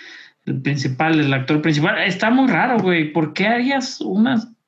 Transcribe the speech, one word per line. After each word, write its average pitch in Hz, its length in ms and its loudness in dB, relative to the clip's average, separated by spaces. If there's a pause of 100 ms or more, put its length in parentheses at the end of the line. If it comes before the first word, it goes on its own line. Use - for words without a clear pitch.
(460)
el 135 160 -4
principal, 147 580 0
el 139 140 2
actor 151 280 0
principal. 160 420 0
Está 196 260 0
muy 262 180 4
raro, 220 320 2
güey. 170 320 2
¿Por 156 220 -2
qué 196 140 0
harías 247 540 -2
una 220 500 0 (160)